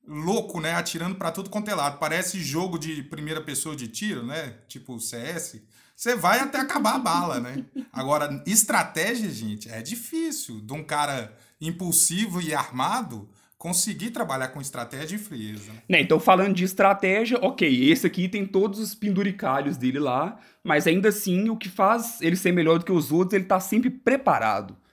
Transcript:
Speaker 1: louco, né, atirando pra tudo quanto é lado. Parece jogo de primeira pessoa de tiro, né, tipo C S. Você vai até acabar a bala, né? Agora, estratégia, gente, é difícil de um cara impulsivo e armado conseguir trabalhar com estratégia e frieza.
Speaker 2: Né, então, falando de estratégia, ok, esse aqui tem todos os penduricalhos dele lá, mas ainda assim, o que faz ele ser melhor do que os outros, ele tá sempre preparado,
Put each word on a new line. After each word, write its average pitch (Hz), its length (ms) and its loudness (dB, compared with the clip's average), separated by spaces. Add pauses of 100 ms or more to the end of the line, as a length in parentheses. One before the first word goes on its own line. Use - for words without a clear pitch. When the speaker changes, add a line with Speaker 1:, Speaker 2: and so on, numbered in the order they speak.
(120)
Speaker 1:
louco, 170 480 -2
né, 160 140 -2
atirando 170 400 -2
pra 185 180 -4
tudo 190 200 -10
quanto 208 180 -4
é 202 60 -2
lado. 143 240 -2
Parece 175 400 -2
jogo 165 400 -2
de 151 240 -6
primeira 156 380 -8
pessoa 151 340 -6
de 123 120 -8
tiro, 151 380 -4
né, 135 300 -8 (120)
tipo 131 320 -14
C - 180 -8
S. 135 460 -8 (320)
Você 240 200 -2
vai 196 240 4
até 277 200 -2
acabar 254 360 0
a 269 40 -2
bala, 170 400 0
né? 127 240 -6 (300)
Agora, 143 540 0
estratégia, 208 840 2
gente, 110 400 -8
é 113 140 -10
difícil 240 760 -6
de 110 120 -12
um 156 100 -8
cara 143 480 -2 (300)
impulsivo 175 800 0
e 151 140 -2
armado 131 760 -4 (260)
conseguir 175 540 -4
trabalhar 139 380 -4
com 139 120 -10
estratégia 135 560 -8
e 208 40 -6
frieza. 107 520 -10 (160)
Speaker 2:
Né, 175 140 6
então, 160 180 6
falando 190 360 6
de 180 80 2
estratégia, 196 760 4
ok, 143 520 4
esse - 160 4
aqui 180 200 0
tem 196 200 -2
todos 202 320 2
os 214 160 -8
penduricalhos 170 800 0
dele 127 220 0
lá, 147 400 0 (240)
mas 151 240 2
ainda 190 220 4
assim, 190 420 0
o 220 60 0
que 202 120 -10
faz 220 500 2
ele 170 180 2
ser 180 140 2
melhor 165 280 4
do 175 60 -6
que 196 60 -2
os 147 200 2
outros, 185 240 2
ele 190 100 2
tá 190 140 4
sempre 214 320 0
preparado, 110 840 2 (180)